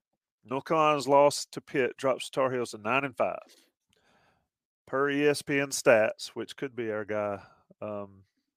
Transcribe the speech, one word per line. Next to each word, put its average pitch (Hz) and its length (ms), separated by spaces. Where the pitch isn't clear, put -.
North 127 200
Carolina's 151 420
loss 143 400
to - 120
Pitt 127 380
drops 127 320
Tar 131 220
Heels 123 200
to 113 60
nine 113 260
and 131 140
five. 95 220
Per 139 220
E 143 180
S 143 140
P 143 180
N 139 100
stats, 113 600
which - 260
could 131 200
be 113 160
our 107 120
guy, 104 360
um, 101 420